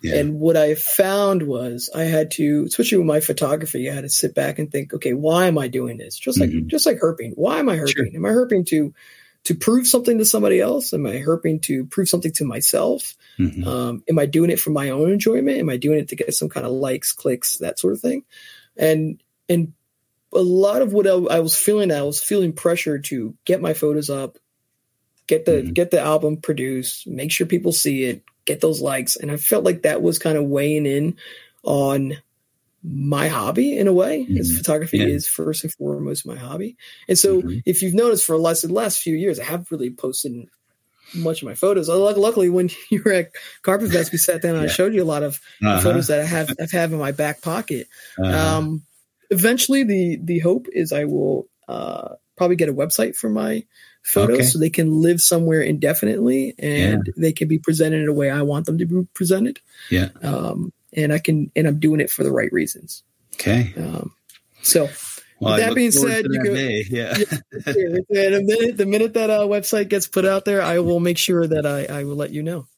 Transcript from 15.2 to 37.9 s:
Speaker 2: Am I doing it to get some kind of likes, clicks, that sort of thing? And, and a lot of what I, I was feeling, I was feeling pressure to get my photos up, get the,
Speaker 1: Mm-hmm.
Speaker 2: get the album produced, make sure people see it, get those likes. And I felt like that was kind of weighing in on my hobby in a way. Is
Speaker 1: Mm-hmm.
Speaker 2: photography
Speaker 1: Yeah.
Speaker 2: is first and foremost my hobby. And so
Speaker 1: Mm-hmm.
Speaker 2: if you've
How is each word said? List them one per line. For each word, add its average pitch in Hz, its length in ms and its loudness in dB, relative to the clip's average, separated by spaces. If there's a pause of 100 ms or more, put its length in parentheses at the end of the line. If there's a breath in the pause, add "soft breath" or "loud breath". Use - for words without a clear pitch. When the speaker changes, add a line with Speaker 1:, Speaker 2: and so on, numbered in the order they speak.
Speaker 2:
Am 160 120 0
I 127 80 -2
doing 147 220 2
it - 80 -8
to - 80 -10
get - 180 -4
some 156 160 -2
kind 127 160 -6
of 117 60 -4
likes, 131 400 -4
clicks, - 460 -2
that - 200 -6
sort 190 160 0
of 214 80 -8
thing? 269 220 -4 (520 loud breath)
And, 156 460 0 (260)
and 170 240 0 (640)
a 190 80 4
lot 196 400 4
of 214 100 0
what 202 140 4
I, 190 80 6
I 175 260 2
was 160 160 2
feeling, 208 340 2
I 143 120 0
was 147 200 -2
feeling 190 300 2
pressure 160 460 0
to 127 360 -6 (120)
get 180 160 0
my 165 100 -2
photos 151 380 -2
up, 135 280 -8 (880)
get 160 180 2
the, 175 80 4
Speaker 1:
Mm-hmm. 131 200 0
Speaker 2:
get 175 180 2
the 170 100 4
album 156 380 2
produced, 131 680 -4
make 135 260 -6
sure 180 140 0
people 170 260 0
see 135 320 0
it, 123 180 -4 (220)
get 147 160 -2
those 156 200 2
likes. 135 360 -2
And 147 140 -6
I 147 60 -4
felt 190 280 0
like 180 180 2
that 151 200 0
was 170 160 0
kind 156 180 0
of 147 80 0
weighing 143 420 0
in 143 300 0 (460 loud breath)
on 139 540 0 (680)
my 143 460 -2
hobby 165 480 0
in 196 120 2
a 190 40 4
way. 247 360 2
Is - 200 0
Speaker 1:
Mm-hmm. - 100 -2
Speaker 2:
photography 160 400 0
Speaker 1:
Yeah. 104 80 2
Speaker 2:
is 147 220 0
first 156 360 -4
and 160 80 -8
foremost 147 540 -6
my 123 100 -12
hobby. 151 400 -10 (320 loud breath)
And 185 100 2
so 190 240 4
Speaker 1:
Mm-hmm. 110 240 -4
Speaker 2:
if 180 160 0
you've 180 120 0